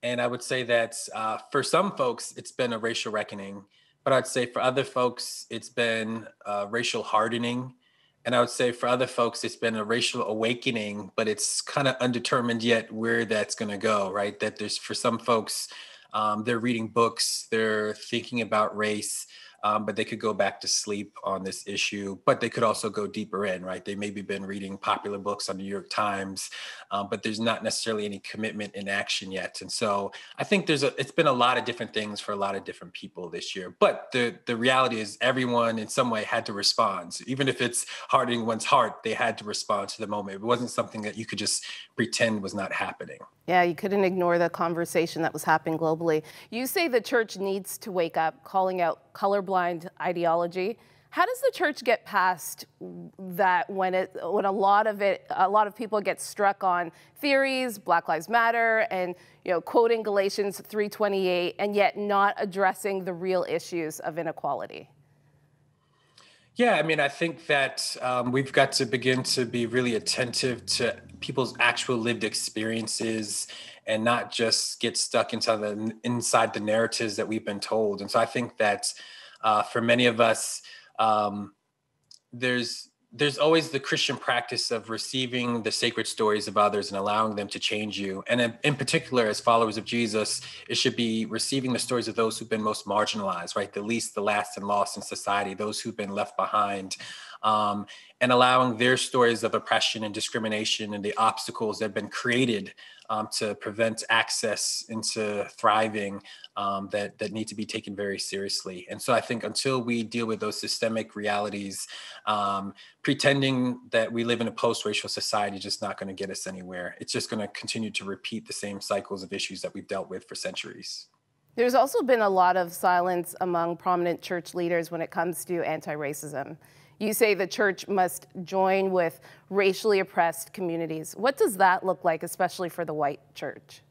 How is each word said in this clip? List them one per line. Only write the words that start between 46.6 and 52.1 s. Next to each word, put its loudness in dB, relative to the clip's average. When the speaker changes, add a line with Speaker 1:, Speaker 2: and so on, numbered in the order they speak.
Speaker 2:
say 0
the 2
church 0
needs -4
to -10
wake 0
up, -2
calling 0
out -2
colorblind 0
ideology. 0
How 2
does -4
the 4
church -2
get 2
past 0